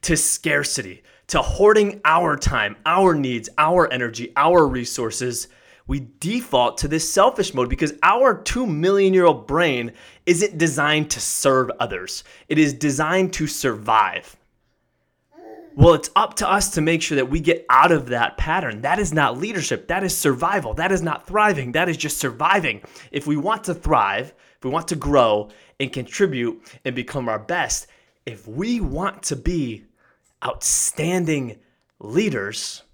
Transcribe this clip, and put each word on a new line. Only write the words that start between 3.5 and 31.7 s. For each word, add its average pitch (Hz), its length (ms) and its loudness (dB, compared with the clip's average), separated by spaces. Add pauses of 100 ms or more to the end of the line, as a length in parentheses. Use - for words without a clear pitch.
our 156 340 4
energy, 120 460 -6
our 160 300 6
resources. 123 840 -6 (380)
We 135 200 -4 (140)
default 156 580 0
to 143 100 -6
this 160 240 -2
selfish 208 400 2
mode 123 160 0
because 151 260 -2 (100)
our 226 380 4
two 254 220 -4
million 190 480 2
year 185 120 4
old 135 240 2
brain 135 420 0 (340)
isn't 175 320 0
designed 151 540 0
to 127 100 -6
serve 131 480 0 (120)
others. 95 420 -8 (260)
It - 100 0
is 151 140 4
designed 156 600 0
to 156 160 -4
survive. 107 880 0 (1400)
Well, 170 200 8
it's - 200 -4
up 208 200 0
to - 140 -4
us 196 240 0
to 165 80 -2
make 160 220 0
sure 151 140 -2
that 127 140 0
we 160 100 -2
get 156 280 0
out 135 220 6
of 143 200 2
that 120 260 -2
pattern. 147 460 -4
That 151 180 0
is 156 120 -4
not 135 260 0
leadership. 175 500 -6
That 190 160 -2
is 180 120 -2
survival. 143 580 -2
That 170 180 -2
is 180 100 -2
not 160 240 -6
thriving. 185 460 0
That 165 160 0
is 160 80 -2
just 147 220 -6
surviving. 143 640 -2 (280)
If 143 160 -8
we 151 100 -2
want 214 280 -4
to 175 100 -6
thrive, 127 580 -2 (260)
if - 60 -20
we 127 60 -4
want 143 180 -4
to 170 80 -4
grow 120 520 2 (320)
and 135 120 -6
contribute 127 680 -2 (220)
and 127 100 -4
become 123 340 -6
our 110 120 -4
best, 147 480 -6 (380)
if 110 200 -16
we 202 340 -4
want 180 440 -6
to 135 120 -6
be 123 500 -4 (580)
outstanding 151 1120 -2 (400)